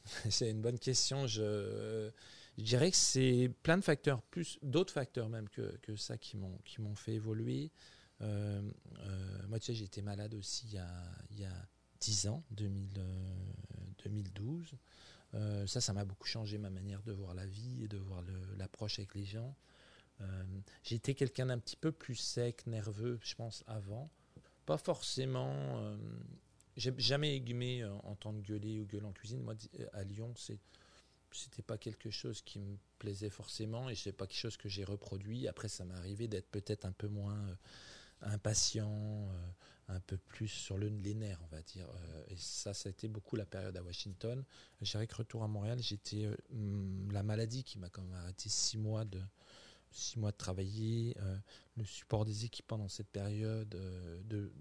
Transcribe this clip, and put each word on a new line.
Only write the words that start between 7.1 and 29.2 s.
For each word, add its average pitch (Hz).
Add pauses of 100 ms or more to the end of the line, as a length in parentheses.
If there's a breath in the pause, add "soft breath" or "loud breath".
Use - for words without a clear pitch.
évoluer. 113 (520 loud breath)
Euh, 104 (380)
euh, 98
moi, 110
tu -
sais, 120
j'ai 110
été 98
malade 104
aussi 104
il 107
y 95
a, 90 (440)
il 104
y 101
a 95 (480)
dix 101
ans, 156 (100)
deux 104
mille, 98
euh, 92 (680)
deux -
mille 101
douze. 143 (640 loud breath)
Euh, 104
ça, 123
ça 104
m'a 98
beaucoup 95
changé 107
ma 104
manière 98
de 107
voir 95
la 92
vie 117
et 104
de 104
voir 95
le, 92
l'approche 98
avec 98
les 101
gens. 117 (680 loud breath)
Euh, 95 (380 loud breath)
j'étais 120
quelqu'un 131
d'un 127
petit -
peu 160
plus 123
sec, -
nerveux, 110
je -
pense, 117
avant. 107 (560 loud breath)
Pas 156
forcément, 131
euh, 107 (800)
j'ai 123
jamais 139
aimé, 123
euh, 104 (120)
entendre 107
gueuler 107
ou 104
gueuler 104
en 98
cuisine. 117